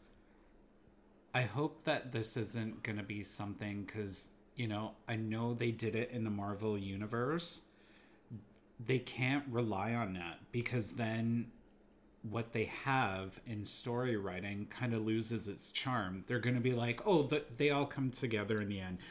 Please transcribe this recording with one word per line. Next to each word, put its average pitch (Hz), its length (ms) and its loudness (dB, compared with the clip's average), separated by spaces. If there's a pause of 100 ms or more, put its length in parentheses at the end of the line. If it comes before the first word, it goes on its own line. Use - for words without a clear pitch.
(1400)
I 127 80 6
hope 143 420 -2
that 131 260 0
this 113 260 -2
isn't 110 460 -2
gonna 104 200 -4
be 104 200 -4
something, 101 640 -4
'cause, 101 440 -6 (260)
you 120 120 -2
know, 107 280 -2 (120)
I 117 80 -2
know 113 380 0
they 117 180 2
did 110 240 0
it 117 160 0
in 120 120 -2
the 110 60 2
Marvel 104 480 0
universe. 110 840 -2 (1160)
They 123 200 4
can't 131 480 0
rely 113 480 2
on 110 180 0
that, 85 260 -6 (120)
because 120 420 0
then 113 580 2 (680)
what 113 320 -4
they 110 120 2
have 98 840 0
in 107 180 -4
story 123 500 0
writing 101 520 -2
kinda 117 320 -2
loses 110 480 0
its 95 240 -8
charm. 95 560 -2
They're 123 120 0
gonna 120 220 2
be 127 120 4
like, 120 320 2
"Oh, 175 180 8
the, 143 200 2 (140)
they 147 140 6
all 143 160 4
come 131 240 0
together 107 500 2
in 101 80 0
the 101 100 0
end." 92 200 -4 (120)